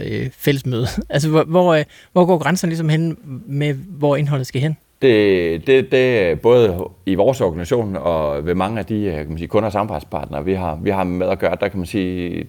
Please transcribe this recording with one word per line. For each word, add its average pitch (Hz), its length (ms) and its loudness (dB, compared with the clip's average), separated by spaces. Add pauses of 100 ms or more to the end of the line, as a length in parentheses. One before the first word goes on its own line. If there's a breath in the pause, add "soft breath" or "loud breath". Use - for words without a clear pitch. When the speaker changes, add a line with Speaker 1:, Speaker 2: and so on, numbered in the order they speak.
Speaker 1:
øh, 110 260 -6
fællesmøde? 127 540 -2 (140)
<laughs> - 100 -8
Altså, 147 180 0
hvor, 156 160 4
hvor, 175 300 4
øh, 151 100 2 (280 loud breath)
hvor 180 140 4
går 180 120 4
grænsen 165 300 0
ligesom 165 200 -2
hen 160 280 0 (300)
med, 143 280 -2
hvor 147 420 -2
indholdet 143 300 -2
skal - 140 -6
hen? 151 160 -2 (260)
Speaker 2:
Det, 95 640 4
det, 131 260 4
det 127 260 4
er 87 160 2
både 104 500 4 (220)
i 95 80 0
vores 110 260 2
organisation 98 560 -2
og 76 500 -2
ved 87 80 0
mange 98 240 -2
af 98 80 -6
de, 107 180 -2
øh, 90 120 -2
kan 76 120 -8
man 78 100 -6
sige, 82 100 -8
kunder 110 180 0
og 101 60 -4
samarbejdspartnere, 82 720 -6
vi 92 100 0
har, 87 280 -4
vi 98 80 0
har 95 140 0
med 90 240 -2
at 95 100 -2
gøre, 90 220 -2
der 101 80 -2
kan 95 100 -8
man 90 80 -4
sige, 90 640 -4